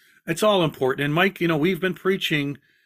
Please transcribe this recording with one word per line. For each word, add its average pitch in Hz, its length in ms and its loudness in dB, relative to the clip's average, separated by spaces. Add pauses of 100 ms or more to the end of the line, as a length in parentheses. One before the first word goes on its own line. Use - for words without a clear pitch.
(280)
It's 165 160 -2
all 202 200 4
important. 135 420 0
And 147 80 -2
Mike, 190 280 2
you 175 60 0
know, 165 100 0
we've 170 220 0
been 185 140 -2
preaching 156 640 -2 (280)